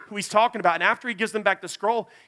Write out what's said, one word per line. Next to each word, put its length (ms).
who 80
he's 120
talking 320
about. 140
And 80
after 260
he 60
gives 180
them 100
back 200
the 60
scroll, 420